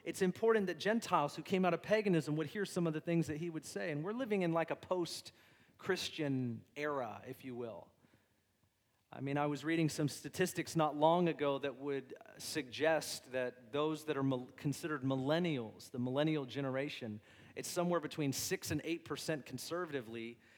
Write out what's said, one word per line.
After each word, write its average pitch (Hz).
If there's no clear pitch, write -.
it's -
important 208
that 175
Gentiles 185
who 156
came 185
out 175
of 151
paganism 185
would 160
hear 208
some 175
of 160
the 156
things 170
that 151
he 170
would 156
say. 196
And 147
we're 196
living 220
in, 165
like, 165
a 147
post-Christian -
era, 135
if 131
you 127
will. 113
I -
mean, 139
I 147
was 143
reading 160
some 147
statistics -
not 151
long 165
ago 143
that 135
would 139
suggest 143
that 123
those 151
that 147
are 139
mil-, 127
considered 147
millennials, 135
the 127
millennial 139
generation, 131
it's -
somewhere 175
between 147
six -
and 151
eight 165
percent 147
conservatively 120